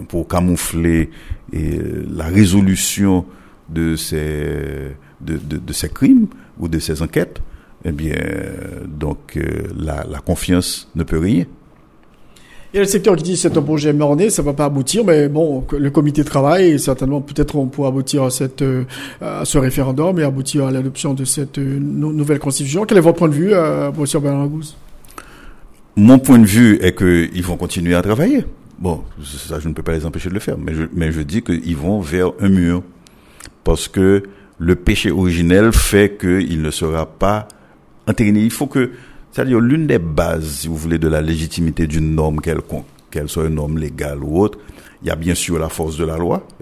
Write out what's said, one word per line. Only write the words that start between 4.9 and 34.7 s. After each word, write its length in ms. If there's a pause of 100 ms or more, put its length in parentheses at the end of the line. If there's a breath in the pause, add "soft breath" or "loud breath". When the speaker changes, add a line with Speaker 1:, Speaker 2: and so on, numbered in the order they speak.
Speaker 1:
de, 180
de, 200
de 160
ces 160
crimes 380 (320 loud breath)
ou 80
de 120
ces 220
enquêtes, 400 (420 soft breath)
eh 80
bien, 240 (720)
donc, 480
euh, 280 (120)
la, 340
la 100
confiance 760
ne 80
peut 140
rien. 280 (1300 loud breath)
Speaker 2:
Il 40
y 20
a 40
le 40
secteur 280
qui 80
dit 140
c'est 180
un 60
projet 320
morné, 380
ça 100
va 120
pas 120
aboutir, 400
mais 240
bon, 340 (140)
le 140
comité 320
travaille 480
et 80
certainement 420
peut-être 340
on 120
pourra 220
aboutir 340
à 80
cette, 320
euh, 200 (380 loud breath)
à 240
ce 140
référendum 600
et 40
aboutir 420
à 60
l'adoption 420
de 100
cette, 360
euh, 200
nou-, 320
nouvelle 280
constitution. 460
Quel 120
est 40
votre 180
point 100
de 60
vue, 180
euh, 420
monsieur 240
Bernard 280
Gousse ? 280 (1200 loud breath)
Speaker 1:
Mon 220
point 220
de 80
vue 340
est 120
que 380
ils 120
vont 140
continuer 360
à 80
travailler. 420 (360)
Bon, 240 (200)
ça, 360
je 80
ne 60
peux 100
pas 100
les 140
empêcher 220
de 40
le 60
faire, 180
mais 160
je, 120 (100)
mais 160
je 100
dis 220
qu'ils 340
vont 220
vers 400
un 100
mur 320 (800 loud breath)
parce 240
que 360 (340 loud breath)
le 180